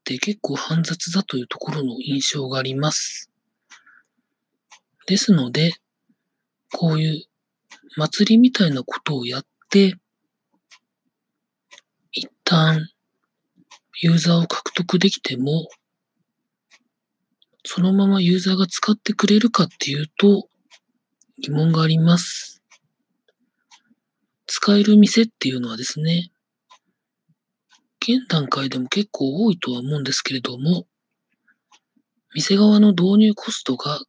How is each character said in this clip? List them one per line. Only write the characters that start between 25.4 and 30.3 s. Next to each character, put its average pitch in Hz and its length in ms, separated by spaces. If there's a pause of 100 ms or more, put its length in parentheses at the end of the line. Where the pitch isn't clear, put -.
い - 20
う 127 80
の 120 80
は 113 80
で 120 80
す - 160
ね、 170 320 (1700)
現 254 240
段 151 200
階 139 200
で 127 120
も 127 100
結 208 220
構 139 320
多 226 80
い 175 80
と 127 140
は 123 60
思 143 180
う - 20
ん 139 40
で 139 80
す - 120
け - 100